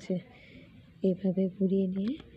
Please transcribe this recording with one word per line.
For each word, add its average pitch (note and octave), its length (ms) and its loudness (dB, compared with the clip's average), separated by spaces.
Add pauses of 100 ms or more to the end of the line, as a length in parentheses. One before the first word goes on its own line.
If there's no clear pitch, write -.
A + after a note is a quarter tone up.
যে F#3 120 -2 (840)
এইভাবে F#3+ 400 2 (140)
ঘুরিয়ে F#3+ 300 2 (100)
নিয়ে G#3+ 180 -2 (220)